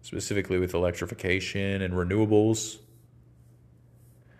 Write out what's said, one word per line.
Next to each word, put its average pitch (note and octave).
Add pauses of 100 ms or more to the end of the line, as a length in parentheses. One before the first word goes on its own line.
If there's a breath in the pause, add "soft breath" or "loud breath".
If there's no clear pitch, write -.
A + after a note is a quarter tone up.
specifically F#2+
with F2+
electrification F#2
and F2+
renewables. G#2+ (1600 soft breath)